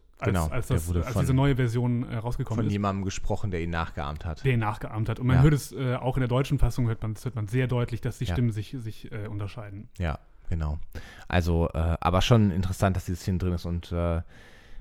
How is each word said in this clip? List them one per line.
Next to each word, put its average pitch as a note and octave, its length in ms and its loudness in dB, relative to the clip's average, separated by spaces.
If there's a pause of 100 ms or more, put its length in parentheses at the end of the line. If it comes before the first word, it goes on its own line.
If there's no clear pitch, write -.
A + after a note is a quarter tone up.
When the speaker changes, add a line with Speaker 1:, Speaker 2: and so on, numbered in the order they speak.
(180)
Speaker 1:
als, - 80 -6
Speaker 2:
Genau, F#2 220 4
Speaker 1:
als - 200 -2
Speaker 2:
der G2 80 2
Speaker 1:
das, D#2+ 100 -2
Speaker 2:
wurde E2+ 180 2
Speaker 1:
als - 100 -4
Speaker 2:
von, G2 80 2
Speaker 1:
diese B2+ 120 4
neue C3+ 220 4
Version, B2 520 0
äh, A#2 100 -6
rausgekommen A#2 400 -2
Speaker 2:
von A2+ 80 0
Speaker 1:
ist. G#2 60 2
Speaker 2:
jemandem G2 320 0
gesprochen, F#2+ 460 -2
der F2 120 -2
ihn E2+ 80 -2
nachgeahmt D#2+ 540 -4
hat. E2 200 -6
Speaker 1:
Der C3 80 2
ihn A#2 80 2
nachgeahmt A2 480 -4
hat. A#2 100 -2
Und B2 80 -4
man B2+ 100 6
Speaker 2:
Ja. - 60 10
Speaker 1:
hört D3+ 120 8
es, - 180 -2
äh, B2+ 240 -2
auch B2 200 -2
in C3 40 2
der B2 80 0
deutschen C3+ 300 0
Fassung B2 280 6
hört A2+ 160 -2
man, A2 120 -4
das - 100 -12
hört B2+ 100 -6
man G#2+ 140 -4
sehr B2+ 180 2
deutlich, A#2+ 360 -2
dass C3 160 -6
die B2 80 -4
Speaker 2:
Ja. F2+ 80 -2
Speaker 1:
Stimmen A#2+ 180 2
sich, G#2 260 -8
sich, A2 320 -10
äh, G#2 160 -8
unterscheiden. G2+ 600 -10 (100)
Speaker 2:
Ja, E2 200 -2 (320)
genau. D#2 280 -2 (480)
Also, E2+ 440 2
äh, E2 300 0
aber F2 200 2
schon A2 300 6
interessant, F#2 460 0
dass F2+ 100 -6
diese F#2 100 -2
Szene F#2 220 -2
drin F2+ 160 0
ist E2+ 100 -4
und, E2+ 260 -6
äh, E2+ 300 0 (600)